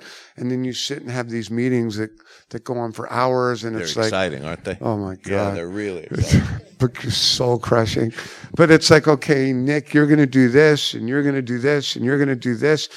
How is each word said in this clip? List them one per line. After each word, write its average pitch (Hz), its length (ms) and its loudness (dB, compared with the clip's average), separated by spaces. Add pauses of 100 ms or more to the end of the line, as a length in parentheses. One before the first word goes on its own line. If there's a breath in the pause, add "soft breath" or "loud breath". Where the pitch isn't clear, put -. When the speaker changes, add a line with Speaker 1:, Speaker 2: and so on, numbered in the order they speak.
(380 loud breath)
Speaker 1:
And 123 120 -6
then 127 140 -4
you 127 80 -4
sit 139 300 -8
and 123 100 -12
have 123 180 -8
these 110 220 -8
meetings 117 460 -2
that, 107 120 -6 (420 soft breath)
that 113 120 -12
go 123 140 -6
on 117 160 -6
for - 180 -10
hours. 123 540 0
And 113 100 -6
Speaker 2:
They're 104 80 -4
Speaker 1:
it's 80 140 -6
like, 110 80 2
Speaker 2:
exciting, 92 400 -2
aren't 82 180 -10
they? 95 160 -8
Speaker 1:
"Oh 113 180 -4
my 95 180 -6 (100)
Speaker 2:
Yeah, 90 40 -10
Speaker 1:
God." 98 280 -2
Speaker 2:
they're 85 100 -8
really 95 360 -8
Speaker 1:
<laughs> - 80 -18
It's - 220 0
Speaker 2:
exciting. - 800 -2
Speaker 1:
soul 123 480 0
crushing. 113 540 0 (420 loud breath)
But 160 160 6
it's 156 180 6
like, 156 200 6
"Okay, 135 420 2
Nick, 135 420 -2
you're 147 140 6
gonna 147 180 6
do 127 220 4
this, 143 460 4
and 113 160 -8
you're 143 140 -2
gonna 139 180 0
do 123 180 -6
this, 139 380 -2
and 117 80 -4
you're 139 120 0
gonna 139 200 0
do 123 180 -2
this, 143 420 0